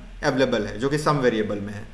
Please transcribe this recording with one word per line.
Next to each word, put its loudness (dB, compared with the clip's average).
available 2
है, -8
जो 0
कि 2
sum 2
variable 2
में -6
है। -10